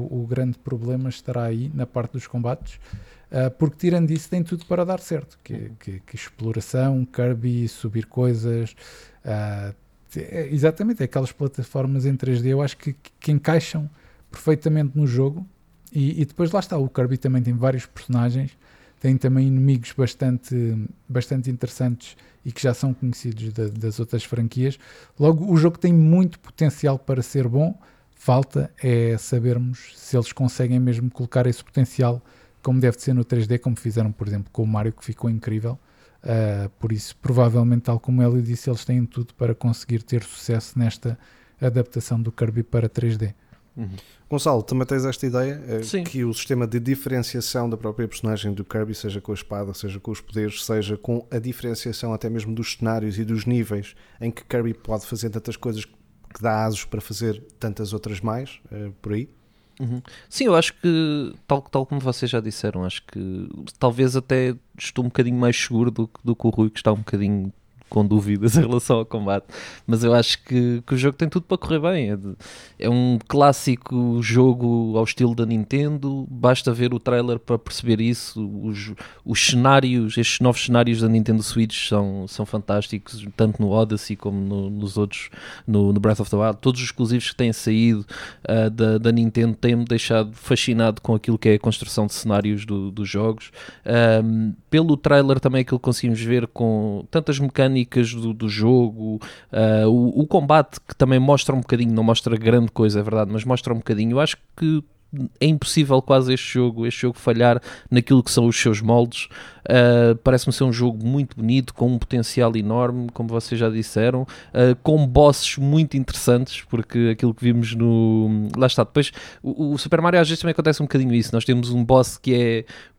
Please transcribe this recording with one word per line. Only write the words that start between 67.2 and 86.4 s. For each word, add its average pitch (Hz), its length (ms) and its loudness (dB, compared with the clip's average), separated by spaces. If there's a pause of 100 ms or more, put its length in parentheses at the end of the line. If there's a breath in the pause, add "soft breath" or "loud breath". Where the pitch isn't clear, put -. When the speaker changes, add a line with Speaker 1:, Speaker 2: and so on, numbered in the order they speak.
Speaker 2:
com 107 180 2
dúvidas 104 500 2
<laughs> - 20 4
em 170 40 6
relação 123 360 2
ao 113 80 -2
combate, 101 400 -4 (400 loud breath)
mas 113 180 0
eu 117 100 4
acho - 300 2
que, 123 440 0
que 135 80 -2
o - 20 0
jogo 135 180 0
tem 160 140 -2
tudo 165 160 -2
para 190 120 -2
correr 156 220 -2
bem. 156 300 -2
É 104 80 -2
de, 95 160 -10 (460 loud breath)
é 113 100 -2
um 123 380 2
clássico 123 960 2
jogo 117 760 4
ao 113 60 2
estilo 117 320 0
da 117 100 -2
Nintendo, 135 800 -2
basta 127 460 2
ver 120 220 0
o 117 40 -4
trailer 123 380 0
para 117 220 -2
perceber 113 420 -2
isso. 113 420 -4 (200)
Os, 107 280 -8 (320 loud breath)
os - 240 -2
cenários, 123 680 4
estes - 220 0
novos 123 260 2
cenários 120 360 2
da 113 60 4
Nintendo 110 360 2
Switch - 440 -2
são, 98 400 -2
são - 160 -8
fantásticos, 104 800 -6 (140)
tanto 110 240 2
no 104 80 2
Odyssey 107 460 0
como 98 260 -6
no, 98 280 -4
nos 104 280 -6
outros, 104 320 -4 (380 loud breath)
no, 101 260 4
no 101 60 4
Breath 107 220 2
of 101 100 -8
the 107 60 0
Wild. 104 220 0